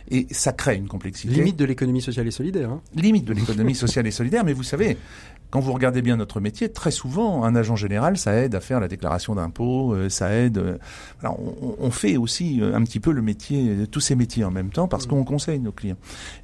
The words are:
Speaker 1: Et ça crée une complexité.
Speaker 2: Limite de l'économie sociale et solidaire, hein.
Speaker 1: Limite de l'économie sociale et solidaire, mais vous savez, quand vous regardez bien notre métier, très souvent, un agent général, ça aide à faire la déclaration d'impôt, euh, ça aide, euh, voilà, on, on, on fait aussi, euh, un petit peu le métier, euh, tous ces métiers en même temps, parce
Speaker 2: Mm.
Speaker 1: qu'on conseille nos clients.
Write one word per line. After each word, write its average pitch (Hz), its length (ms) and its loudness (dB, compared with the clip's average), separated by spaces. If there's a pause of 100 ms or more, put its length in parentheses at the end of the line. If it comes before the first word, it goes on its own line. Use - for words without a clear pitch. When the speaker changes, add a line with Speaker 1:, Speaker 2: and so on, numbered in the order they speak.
(100)
Speaker 1:
Et 127 200 2
ça - 220 0
crée 123 240 0
une 98 120 -4
complexité. 95 460 -6
Speaker 2:
Limite 170 220 4
de 151 80 2
l'économie 127 380 2
sociale 120 240 -2
et 117 40 -2
solidaire, 147 400 -2
hein. 147 120 -6 (120)
Speaker 1:
Limite 190 300 4
de 110 80 -2
l'économie 110 420 2
sociale 120 320 2
et 107 60 0
solidaire, 165 320 0
mais 156 80 4
vous 131 100 -2
savez, 165 340 0 (540)
quand - 100 0
vous 131 120 0
regardez 127 300 2
bien 120 140 4
notre 107 240 -2
métier, 107 300 -2
très - 200 -2
souvent, 165 540 0
un 113 100 6
agent 117 220 4
général, 104 420 2
ça 104 160 2
aide 120 200 2
à 92 60 0
faire 127 200 -2
la 95 80 0
déclaration 90 460 -2
d'impôt, 120 600 0
euh, 95 140 2
ça 92 240 0
aide, 117 260 4
euh, 90 200 -2 (420)
voilà, - 180 -4
on, - 220 -6
on, 127 180 -6
on 127 120 0
fait 190 260 2
aussi, 131 440 0
euh, 101 140 2
un 110 80 2
petit 117 180 -2
peu 165 120 2
le 135 100 0
métier, 117 460 0
euh, 104 180 0
tous 147 140 -4
ces 139 160 2
métiers 117 280 0
en 92 60 0
même 92 200 -4
temps, 175 180 0
parce 139 180 -4
Speaker 2:
Mm. 120 40 -2
Speaker 1:
qu'on 139 140 2
conseille 143 360 -2
nos 113 120 -4
clients. 95 240 -6 (480)